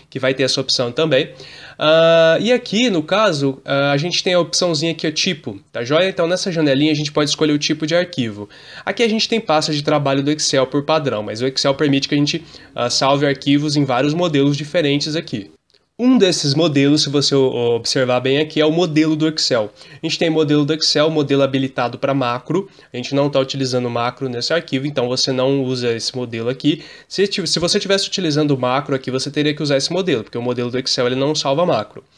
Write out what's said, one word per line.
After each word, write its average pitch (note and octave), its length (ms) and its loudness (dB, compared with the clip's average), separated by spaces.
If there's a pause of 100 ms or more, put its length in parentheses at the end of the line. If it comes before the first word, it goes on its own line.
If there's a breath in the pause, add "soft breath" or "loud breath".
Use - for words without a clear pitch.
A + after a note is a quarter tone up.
(100)
que - 80 -8
vai C3 160 0
ter C3+ 80 -2
essa C3 180 0
opção B2+ 300 -2
também. D#3 400 0 (480 loud breath)
Ah, E3 640 6
e G#3+ 120 2
aqui, A#3+ 380 2
no D#3+ 140 0
caso, D3+ 600 0
ah, C#3 280 0
a C#3 40 2
gente D#3 280 -2
tem F#3 100 0
a F3+ 60 4
opçãozinha E3 500 -2
aqui, D#3+ 160 -6
ó, D#3 60 -2
Tipo, D3 480 -6 (100)
tá A#2 140 -8
joia? D#3+ 240 2
Então F#3 180 -2
nessa F#3 240 -2
janelinha D3+ 400 2
a D3+ 60 2
gente D3 160 -4
pode D3 180 0
escolher D3+ 220 0
o D3 60 2
tipo D3+ 280 -2
de D#3 80 -2
arquivo. A#2 540 -2 (360 loud breath)
Aqui G3+ 200 0
a A#3 40 2
gente G#3+ 200 0
tem A3+ 120 0
pasta D#3 320 0
de D3 120 -4
trabalho C#3 400 0
do D3 80 0
Excel C#3+ 340 0
por C#3+ 160 -2
padrão, C#3+ 400 0
mas G#2+ 180 -8
o B2+ 60 0
Excel C#3 260 0
permite C#3 360 2
que D3+ 80 0
a - 20 4
gente, D3 260 0 (300 loud breath)
ah, A#2+ 160 -2
salve C#3+ 360 2
arquivos C#3+ 500 2
em D3 80 4
vários C3 280 0
modelos D3 440 2
diferentes D3 580 -2
aqui. C3 380 -8 (460)
Um B3+ 200 4
desses D#3+ 360 2
modelos, D3 480 4
se D3 80 -2
você C#3 240 0
o-, A#2+ 420 2
observar B2+ 420 0
bem C3+ 200 0
aqui, D#3 220 -2
é D3+ 60 4
o D#3 60 2
modelo D#3 420 2
do D#3 140 0
Excel. B2 420 -2 (320 loud breath)
A - 20 -14
gente E3 140 -4
tem E3 120 0
modelo D3+ 340 2
do C3+ 80 -2
Excel, D#3 380 2
modelo C#3 320 2
habilitado C3 560 -2
pra C3+ 160 0
macro. C3+ 540 -2 (240 loud breath)
A - 40 -10
gente B2 180 -8
não C#3+ 140 2
tá C#3+ 100 0
utilizando C3 520 -2
macro A#2+ 380 -4
nesse A#2+ 240 -4
arquivo, D#3 340 -2
então D3 200 -2
você B2+ 240 -2
não C3+ 320 2
usa B2 320 -2
esse A2+ 220 -6
modelo A#2 320 -6
aqui. C#3+ 340 -2 (240 loud breath)
Se G3+ 220 -2
ti-, G3 180 -4
se - 140 -2
você F3 180 0
tivesse G3 300 0
utilizando D3+ 500 0
macro C3+ 380 0
aqui, C3 160 -6
você C3 180 -4
teria D3 240 0
que D3+ 80 -8
usar C#3+ 140 2
esse C#3 160 -2
modelo, E3+ 320 0
porque - 140 -10
o A#2+ 40 -6
modelo B2 280 -2
do B2 80 -2
Excel, C3 280 -2
ele B2 80 0
não C#3 200 0
salva D3 300 0
macro. B2+ 380 -2 (160 loud breath)